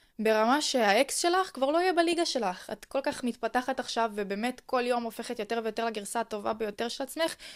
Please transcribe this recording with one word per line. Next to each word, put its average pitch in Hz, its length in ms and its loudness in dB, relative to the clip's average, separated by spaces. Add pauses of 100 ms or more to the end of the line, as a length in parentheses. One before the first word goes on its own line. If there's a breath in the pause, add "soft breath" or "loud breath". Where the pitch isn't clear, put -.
(200 soft breath)
ברמה 220 420 4
שהאקס 233 600 4
שלך 359 320 2
כבר 269 180 0
לא 320 60 2
יהיה 359 160 4
בליגה 339 320 2
שלך. 202 460 -2
את - 140 -10
כל - 180 -4
כך 285 200 -4
מתפתחת 247 560 -2
עכשיו, 233 360 -2
ובאמת 208 500 -4
כל 254 200 0
יום 240 180 0
הופכת 233 360 -6
יותר 226 240 -2
ויותר 226 220 -4
לגרסה 214 340 -4
הטובה 226 340 -4
ביותר 220 340 -4
של 240 160 -6
עצמך, 320 320 -2 (200 loud breath)